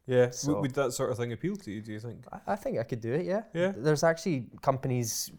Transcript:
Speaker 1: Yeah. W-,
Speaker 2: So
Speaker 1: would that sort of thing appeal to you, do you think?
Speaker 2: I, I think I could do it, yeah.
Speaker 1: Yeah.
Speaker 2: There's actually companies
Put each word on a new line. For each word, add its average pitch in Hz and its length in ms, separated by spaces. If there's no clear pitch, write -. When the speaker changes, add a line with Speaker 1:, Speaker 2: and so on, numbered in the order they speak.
Speaker 1:
Yeah. 127 180
W-, 123 80
Speaker 2:
So 147 260
Speaker 1:
would 139 140
that 139 180
sort 123 180
of 123 80
thing 120 140
appeal 170 240
to - 160
you, 107 100
do 107 120
you 107 80
think? 117 320
Speaker 2:
I, - 140
I 196 100
think 208 200
I 113 60
could 120 160
do 113 140
it, 175 120
yeah. 196 180
Speaker 1:
Yeah. 185 220
Speaker 2:
There's 147 280
actually 165 440
companies 127 760